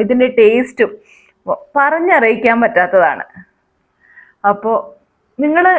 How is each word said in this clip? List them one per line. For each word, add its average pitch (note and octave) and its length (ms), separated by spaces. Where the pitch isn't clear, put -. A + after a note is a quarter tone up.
ഇതിൻ്റെ B3 240
ടേസ്റ്റും A3+ 520
പറഞ്ഞറിയിക്കാൻ C#4 880
പറ്റാത്തതാണ്. F3+ 600
അപ്പോ G#3+ 200
നിങ്ങൾ D#4+ 220